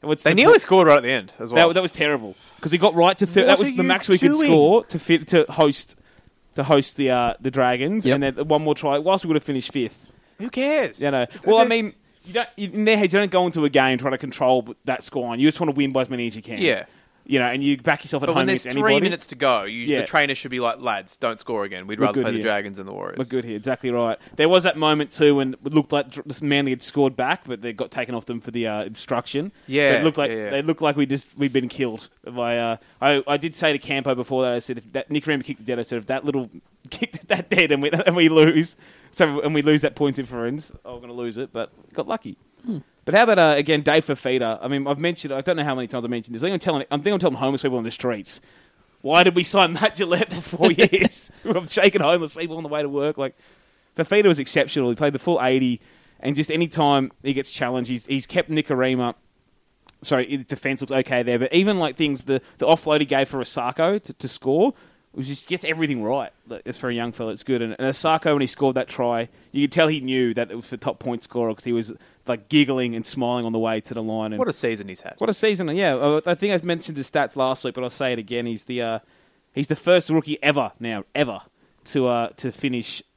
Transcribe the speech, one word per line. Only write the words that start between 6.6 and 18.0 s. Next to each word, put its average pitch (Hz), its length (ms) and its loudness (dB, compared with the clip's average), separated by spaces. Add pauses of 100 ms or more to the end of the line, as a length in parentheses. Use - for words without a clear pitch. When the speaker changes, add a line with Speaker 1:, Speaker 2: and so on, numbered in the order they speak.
Speaker 1:
host 139 340 2
the, 135 140 2
uh, 123 300 2
the 131 100 -4
Dragons. 131 540 0
Speaker 3:
Yep. 127 100 4
Speaker 1:
And 139 80 0
then 139 240 -2
one 151 140 2
more 151 140 0
try. 143 220 -2
Whilst 185 280 0
we 165 40 -4
would 156 60 2
have 147 80 0
finished 135 300 -6
fifth. - 360 -6 (300)
Speaker 2:
Who 226 100 -10
cares? 262 520 -2
Speaker 1:
You 143 100 0
know. 127 140 0 (200)
Well, 220 120 6
I 226 80 8
Speaker 2:
There's 226 40 -2
Speaker 1:
mean, 226 240 0 (320)
you 180 80 -18
don't, 233 140 -4 (100)
in 202 280 -4
their 220 120 6
heads, 196 160 2
you 196 60 4
don't 202 120 0
go 180 140 2
into 165 200 0
a 143 40 4
game 131 280 4
trying 131 160 -2
to 131 40 -4
control 131 560 0 (120)
that 127 160 -4
scoreline. 120 380 -6
You 139 100 6
just - 100 -4
wanna 156 140 0
win 139 180 0
by 131 100 0
as 120 80 -2
many 120 180 -4
as 107 80 -8
you 113 60 -12
can. - 180 -12
Speaker 2:
Yeah. 135 260 0 (460)
Speaker 1:
You 135 80 4
know, 123 60 2
and 131 180 -2
you 143 140 0
back 160 260 0